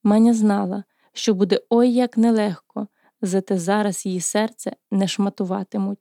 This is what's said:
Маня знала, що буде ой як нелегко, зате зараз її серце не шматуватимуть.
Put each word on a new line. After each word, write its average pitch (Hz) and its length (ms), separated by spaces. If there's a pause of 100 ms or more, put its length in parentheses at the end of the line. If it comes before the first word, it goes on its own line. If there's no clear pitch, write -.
Маня 220 320
знала, 202 500 (280)
що - 220
буде 190 340
ой 240 240
як 247 240
нелегко, 214 720 (340)
зате 190 360
зараз 196 480
її 180 140
серце - 520 (180)
не 196 180
шматуватимуть. 196 920